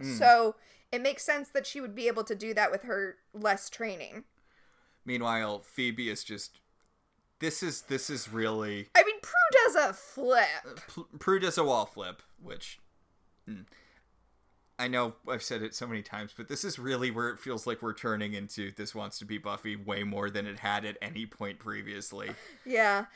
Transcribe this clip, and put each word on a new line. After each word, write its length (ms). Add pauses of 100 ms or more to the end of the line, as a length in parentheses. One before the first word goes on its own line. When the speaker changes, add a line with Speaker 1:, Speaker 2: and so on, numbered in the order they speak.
Speaker 1:
Mm. 160
Speaker 2:
So 380 (380)
it 80
makes 240
sense 240
that 180
she 140
would 120
be 140
able 160
to 120
do 180
that 180
with 120
her 340 (160)
less 360
training. 540 (800)
Speaker 1:
Meanwhile, 560
Phoebe 500
is 140
just, 360 (800)
this 240
is, 200
this 260
is 220
really 640
Speaker 2:
I 80
mean, 180
Prue 440
does 100
a 180
flip. 540 (480)
Speaker 1:
P-, 80 (160)
Prue 200
does 180
a 80
wall 200
flip, 360 (200)
which, 380 (680)
hmm. 140 (1160)
I 100
know 280 (120)
I've 160
said 180
it 140
so 120
many 140
times, 340
but 120
this 160
is 160
really 320
where 180
it 100
feels 280
like 140
we're 120
turning 400
into 380
This 240
Wants 240
to 60
Be 120
Buffy 380
way 280
more 260
than 180
it 120
had 260
at 160
any 240
point 340
previously. 680 (360)
Speaker 2:
Yeah. 400 (100)